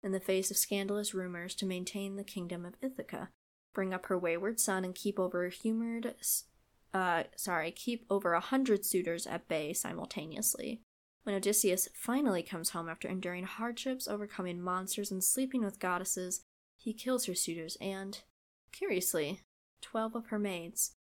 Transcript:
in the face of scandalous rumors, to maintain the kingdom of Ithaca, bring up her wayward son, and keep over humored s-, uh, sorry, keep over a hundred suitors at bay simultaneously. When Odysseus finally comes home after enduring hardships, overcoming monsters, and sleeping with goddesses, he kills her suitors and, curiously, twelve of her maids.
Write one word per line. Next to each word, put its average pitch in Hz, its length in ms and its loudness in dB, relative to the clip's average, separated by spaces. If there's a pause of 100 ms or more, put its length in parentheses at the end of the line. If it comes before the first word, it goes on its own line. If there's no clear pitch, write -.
in 190 100 -2
the 190 80 2
face 190 300 2
of 196 80 0
scandalous 202 560 0
rumors, 180 420 -4
to 196 120 -2
maintain 196 480 -4
the 202 80 -6
kingdom 175 420 -6
of 175 160 -12
Ithaca, - 480 -6 (440)
bring 190 200 2
up 185 140 -4
her 185 100 4
wayward 180 420 2
son, 190 240 4
and 185 120 -4
keep 202 240 -2
over 180 300 2
humored 226 720 -2
s-, - 260 0 (480)
uh, 175 300 4 (120)
sorry, 170 360 0
keep 233 380 -4
over 196 240 4
a 170 60 6
hundred 233 460 4
suitors 170 420 2
at - 200 -4
bay 156 260 0
simultaneously. - 1080 -2 (460)
When 202 80 2
Odysseus 196 580 4
finally 233 480 2
comes 170 280 -2
home 165 180 -4
after 165 220 -6
enduring 180 340 -2
hardships, 240 640 -4
overcoming 202 540 -4
monsters, 190 500 -2
and 190 100 0
sleeping 262 400 2
with 196 160 0
goddesses, 185 600 0 (380)
he 220 160 -4
kills 247 320 0
her 180 100 -2
suitors 165 460 -2
and, 196 400 -6 (500)
curiously, 180 720 0 (400)
twelve 226 340 -2
of 226 120 -6
her 214 120 -2
maids. 175 540 -2 (100)